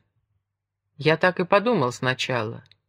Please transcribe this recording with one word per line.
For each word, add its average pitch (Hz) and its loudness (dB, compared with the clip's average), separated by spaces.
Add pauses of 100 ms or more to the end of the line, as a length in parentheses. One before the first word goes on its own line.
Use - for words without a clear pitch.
(960)
Я 151 2
так 180 0
и 180 0
подумал 196 2
сначала. 120 -4 (260)